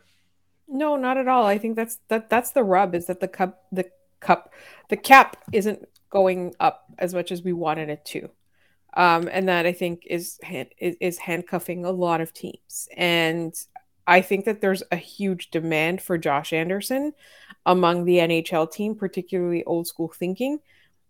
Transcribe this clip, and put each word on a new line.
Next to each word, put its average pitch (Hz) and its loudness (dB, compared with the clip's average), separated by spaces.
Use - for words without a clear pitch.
No, 294 -2
not 262 0
at 254 -2
all. 254 4
I 202 2
think 220 -4
that's, 226 -6
that, 226 -2
that's - 0
the 247 2
rub, 185 4
is 175 -4
that 180 -6
the 180 -4
cup, - -6
the 185 -4
cup, - 0
the 202 -2
cap 269 8
isn't 214 -2
going 185 2
up - 0
as 180 -4
much 175 -4
as 175 -8
we 180 -2
wanted 160 -4
it 147 -10
to. - -12
Um, 175 4
and 190 -2
that, 175 2
I 175 0
think, 175 -6
is 175 -8
hand-, 139 -10
is, 160 -6
is 175 -4
handcuffing 175 -6
a 180 -4
lot 175 0
of 165 -6
teams. - -14
And 170 0
I 175 8
think 190 0
that 208 -2
there's 190 0
a 180 -2
huge 190 -6
demand 165 0
for 180 -2
Josh 147 -2
Anderson 202 -2
among 175 4
the 175 4
N 165 2
H 165 -2
L 160 0
team, 208 -6
particularly 180 -4
old 170 -4
school 165 -8
thinking. 240 -4